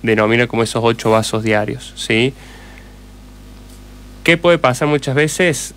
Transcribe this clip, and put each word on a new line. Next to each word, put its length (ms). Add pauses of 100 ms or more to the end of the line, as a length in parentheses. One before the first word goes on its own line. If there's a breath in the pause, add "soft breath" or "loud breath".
denomina 440
como 160
esos 200
ocho 280
vasos 320
diarios, 520
¿sí? 380 (1900 loud breath)
¿Qué 140
puede 200
pasar 300
muchas 280
veces? 600